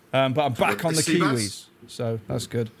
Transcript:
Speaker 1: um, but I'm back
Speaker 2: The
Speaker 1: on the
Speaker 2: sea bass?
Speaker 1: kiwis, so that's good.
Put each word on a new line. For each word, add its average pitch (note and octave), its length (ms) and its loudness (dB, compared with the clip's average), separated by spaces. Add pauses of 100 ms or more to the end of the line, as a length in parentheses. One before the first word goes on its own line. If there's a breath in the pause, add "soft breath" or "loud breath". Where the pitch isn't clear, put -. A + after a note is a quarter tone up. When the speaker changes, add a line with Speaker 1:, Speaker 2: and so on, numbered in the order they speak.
(140)
Speaker 1:
um, C3 200 2
but D3+ 120 2
I'm B2 80 0
back F3 260 0
Speaker 2:
The E3+ 80 -2
Speaker 1:
on D#3+ 60 2
the D#3+ 80 2
Speaker 2:
sea E3 180 2
bass? A#2+ 480 0 (180)
Speaker 1:
kiwis, - 60 -20
so A2+ 360 -4
that's B2+ 200 -4
good. A2+ 220 -4 (100)